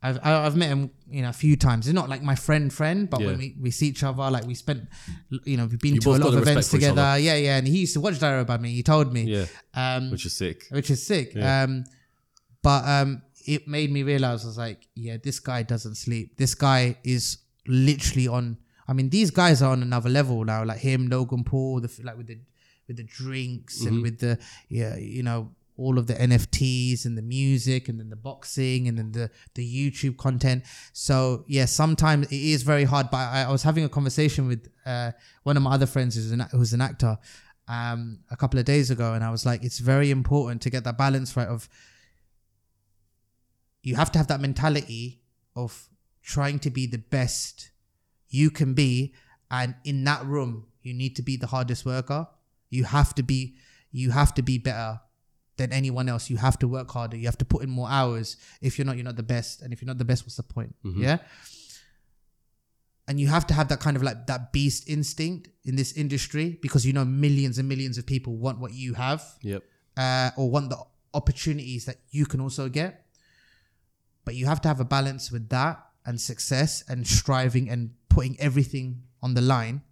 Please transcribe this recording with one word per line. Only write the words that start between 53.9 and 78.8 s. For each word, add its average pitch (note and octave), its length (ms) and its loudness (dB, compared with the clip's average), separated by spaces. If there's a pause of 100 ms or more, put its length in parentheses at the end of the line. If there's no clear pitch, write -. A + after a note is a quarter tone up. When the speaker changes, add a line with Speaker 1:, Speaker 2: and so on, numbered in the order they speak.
Speaker 1:
you B2+ 180 -2
have C3 240 4
to C3+ 80 0
be B2+ 160 0
better A2+ 420 -6 (560)
than B2+ 160 -4
anyone C3 360 -2
else. A#2 200 -4
You A#2+ 100 -2
have B2+ 220 2
to B2+ 80 2
work B2+ 220 -6
harder. A#2 260 -8
You A2+ 100 -6
have A#2 120 -2
to B2+ 60 0
put - 180 2
in C3+ 80 -4
more B2 180 -4
hours. A#2+ 480 0 (240)
If C3 180 -2
you're C#3 80 0
not, C3 100 -4
you're B2 80 -8
not A#2+ 120 -10
the A#2 60 -6
best. A#2 400 -4
And B2 100 -10
if A#2 80 -10
you're B2 60 -12
not C3 120 -8
the B2 60 -2
best, B2 200 0
what's - 120 -18
the A#2+ 60 -8
point?" - 320 -10 (100)
Speaker 2:
Mm-hmm. G2 180 -4
Speaker 1:
Yeah? C#3+ 160 2 (1900)
And C#3 140 -2
you C#3+ 80 4
have E3 200 4
to D3+ 60 4
have D3 140 2
that C#3+ 120 -2
kind C#3+ 180 0
of, B2+ 40 0
like, A#2+ 260 -4
that B2+ 220 -6
beast C#3 380 0
instinct D#3 640 -4 (160)
in C3 100 -2
this C3 160 -2
industry D3+ 720 -4
because C3+ 240 2
you C3+ 80 2
know C#3 100 2
millions C#3 540 2
and C3 100 -2
millions C3+ 300 -4
of A#2+ 80 -10
people B2+ 320 -4
want B2 220 -4
what A#2+ 120 -10
you B2+ 220 -8
have. C3 280 -4 (200)
Speaker 2:
Yep. G2+ 200 -6 (320)
Speaker 1:
Uh, B2+ 440 2
or C3+ 120 0
want C#3 200 -2
the C3+ 80 -8 (340)
opportunities C3+ 720 -2
that C3 140 -12 (100)
you D3 160 0
can C3 160 -4
also C3+ 300 -6
get. D3+ 340 -6 (1200)
But A#2+ 120 -8
you B2+ 100 -2
have D3 160 0
to D#3+ 60 2
have C#3 120 2
a B2 60 0
balance C3+ 440 -2
with A#2 200 -6
that C#3 340 -2 (220)
and A#2+ 120 -6
success C3+ 720 -2
and B2 180 -6
striving B2+ 600 2
and A#2 220 -4 (180)
putting C3 320 4
everything B2+ 600 0 (200)